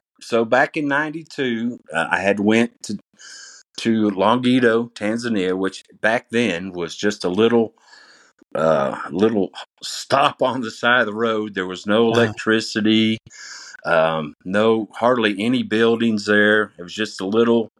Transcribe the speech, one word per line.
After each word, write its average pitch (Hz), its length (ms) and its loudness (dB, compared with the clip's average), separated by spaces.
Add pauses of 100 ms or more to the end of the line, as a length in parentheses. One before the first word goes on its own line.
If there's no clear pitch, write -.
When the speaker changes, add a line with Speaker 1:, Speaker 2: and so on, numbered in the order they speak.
(220)
Speaker 1:
So 117 240 0
back 127 320 2
in 147 100 -2
ninety-two, 139 920 -4 (140)
uh, 80 160 0
I 87 120 2
had 101 180 2
went 113 320 4 (120)
to, - 140 -8 (840)
to 110 280 2
Longito, 117 840 2
Tanzania, 107 640 -2
which 95 280 -4 (180)
back 113 300 0
then 98 400 -2
was 85 240 -8
just 104 280 -4
a 90 60 0
little, 113 440 2 (800)
uh, 73 440 0 (120)
little 101 400 0 (320)
stop - 580 -2
on 127 200 -2
the 110 100 -8
side 123 300 0
of 110 40 0
the 104 80 -8
road. 107 400 -4
There 92 140 -4
was 92 180 -10
no 113 240 2
Speaker 2:
Uh-huh. 117 120 2
Speaker 1:
electricity, 110 1000 0 (640)
um, 80 480 0 (100)
no, 107 500 0
hardly 113 460 2
any 120 220 0
buildings 110 640 0
there. 104 540 4
It - 20 -12
was 87 140 -14
just 104 260 -6
a 95 60 -4
little, 113 420 2 (100)